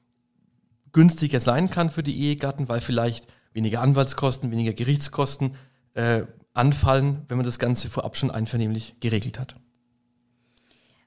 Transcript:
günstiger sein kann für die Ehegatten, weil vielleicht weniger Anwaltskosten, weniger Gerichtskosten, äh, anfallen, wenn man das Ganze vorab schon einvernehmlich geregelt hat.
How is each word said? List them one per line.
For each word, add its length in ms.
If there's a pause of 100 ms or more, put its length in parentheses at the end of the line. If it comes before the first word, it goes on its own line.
(920)
günstiger 480
sein 300
kann 200
für 140
die 160
Ehegatten, 500
weil 120
vielleicht 460 (260)
weniger 280
Anwaltskosten, 680
weniger 220
Gerichtskosten, 800 (380)
äh, 300 (300)
anfallen, 760
wenn 100
man 80
das 140
Ganze 300
vorab 280
schon 140
einvernehmlich 680
geregelt 400
hat. 160 (1500)